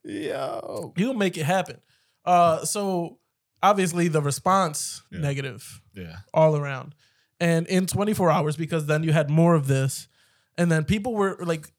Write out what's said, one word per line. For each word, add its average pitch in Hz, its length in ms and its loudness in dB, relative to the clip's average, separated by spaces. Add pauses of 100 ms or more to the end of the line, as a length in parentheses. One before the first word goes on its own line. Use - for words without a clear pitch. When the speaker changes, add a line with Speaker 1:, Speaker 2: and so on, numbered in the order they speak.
Speaker 1:
Yo. - 920 -8
Speaker 2:
He'll 240 200 -2
make 196 200 -2
it 160 100 -6
happen. 175 320 -2 (460)
Uh, 170 400 4
so 190 540 -4 (460)
obviously 180 440 2
the 156 140 0
response, 165 800 -2 (100)
Speaker 1:
Yeah. 190 80 -12
Speaker 2:
negative 139 640 -6 (140)
Speaker 1:
Yeah. 85 220 -14 (140)
Speaker 2:
all 156 240 4
around. 143 380 -6 (460)
And 170 280 2
in 185 180 2
twenty-four 196 460 2
hours, 151 240 2
because 160 320 -4
then 151 160 2
you 160 100 2
had 151 160 2
more 165 260 6
of 139 120 0
this, 135 400 0 (500)
and 175 140 2
then 156 140 2
people 220 280 -2
were, 196 280 0
like, 165 380 -4